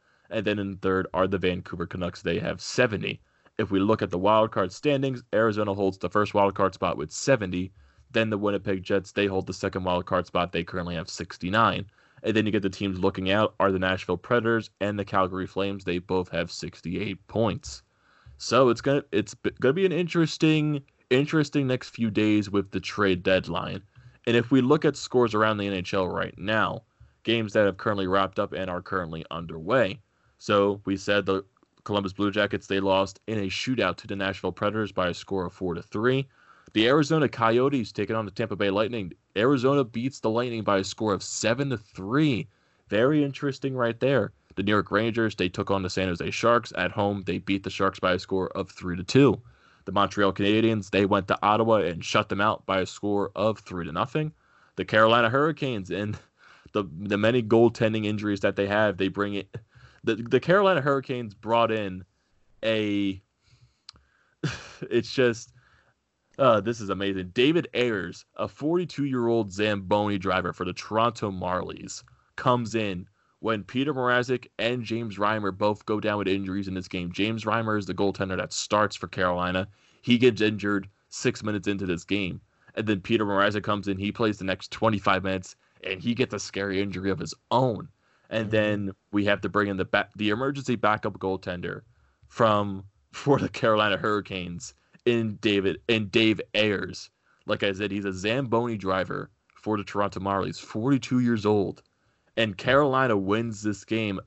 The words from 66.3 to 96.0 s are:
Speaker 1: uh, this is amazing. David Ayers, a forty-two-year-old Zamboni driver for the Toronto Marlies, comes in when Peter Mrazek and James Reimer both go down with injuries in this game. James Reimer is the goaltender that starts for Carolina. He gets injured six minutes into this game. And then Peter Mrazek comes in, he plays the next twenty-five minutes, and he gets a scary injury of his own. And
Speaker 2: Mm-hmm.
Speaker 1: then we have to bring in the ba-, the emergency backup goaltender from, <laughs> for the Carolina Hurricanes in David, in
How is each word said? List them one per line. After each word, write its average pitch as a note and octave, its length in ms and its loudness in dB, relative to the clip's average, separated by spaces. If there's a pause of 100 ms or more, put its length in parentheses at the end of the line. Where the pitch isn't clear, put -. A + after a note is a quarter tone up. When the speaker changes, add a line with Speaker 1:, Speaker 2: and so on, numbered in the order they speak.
Speaker 1:
uh, A#2+ 200 6
this A2 220 -4
is G2 80 -8
amazing. F#2+ 460 -2
David D3 400 2
Ayers, G#2 500 -2 (100)
a G#2+ 120 -4
forty-two-year-old C3 1080 -2
Zamboni G#2 640 0
driver F2+ 360 0
for F2+ 120 -6
the F2+ 80 -6
Toronto A2+ 560 -2
Marlies, F2+ 720 -6 (320)
comes A#2+ 380 0
in G2+ 340 -4 (340)
when G#2 220 -2
Peter C3+ 300 -2
Mrazek B2 540 0 (100)
and A#2+ 260 -2
James A2+ 340 -6
Reimer G#2 380 0
both G#2 300 0
go G#2+ 140 0
down G#2 180 0
with G2 100 0
injuries G2 400 -2
in F#2+ 60 -6
this F2+ 140 -6
game. F2 240 -6
James G#2+ 320 -4
Reimer A2 340 0
is G2+ 80 -4
the F#2 80 -6
goaltender F#2+ 440 -2
that F2 160 -6
starts G#2 420 0
for - 120 -10
Carolina. F2+ 600 0 (340)
He B2 160 4
gets A2+ 240 4
injured G2+ 460 0 (220)
six - 340 -4
minutes G#2 240 -4
into G2+ 180 -2
this E2+ 180 -4
game. F#2+ 380 -4 (320)
And G#2+ 140 -6
then G#2 140 0
Peter G#2+ 240 0
Mrazek G2+ 380 2
comes G#2 240 -4
in, F#2+ 120 -2
he G2+ 120 -2
plays G#2+ 280 0
the F#2+ 60 -8
next F#2+ 260 -4
twenty-five G2+ 520 0
minutes, F#2+ 320 -4 (280)
and F#2+ 180 -8
he A#2 140 -2
gets A#2+ 180 -2
a G#2 60 -6
scary F#2+ 420 -4
injury F#2+ 300 -2
of F2+ 80 -2
his - 160 -10 (160)
own. A#2 360 0 (420)
And A2+ 140 -2
Speaker 2:
Mm-hmm. G#2 80 -4
Speaker 1:
then G#2 400 2 (200)
we G2+ 140 0
have G2+ 160 2
to G2 80 -4
bring G2+ 180 2
in G2 80 -2
the F#2 80 -2
ba-, G2+ 320 0
the G#2 140 -2
emergency C3 480 -2
backup G#2+ 420 -2
goaltender F#2+ 640 -6 (480)
from, G#2 560 2 (120)
<laughs> - 140 -20
for C#3 260 2
the F#2 120 -2
Carolina G#2+ 480 2
Hurricanes F#2 760 -4 (320)
in A2+ 360 0
David, G2 480 2
in A2 180 2